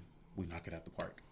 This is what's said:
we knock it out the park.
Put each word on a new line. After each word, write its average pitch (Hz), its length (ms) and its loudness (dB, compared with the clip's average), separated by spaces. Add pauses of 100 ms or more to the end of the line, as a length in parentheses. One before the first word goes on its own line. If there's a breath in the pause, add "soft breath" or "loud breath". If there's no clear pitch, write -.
(360)
we 95 100 6
knock 85 200 0
it 90 80 2
out 82 100 0
the 90 60 -8
park. - 420 0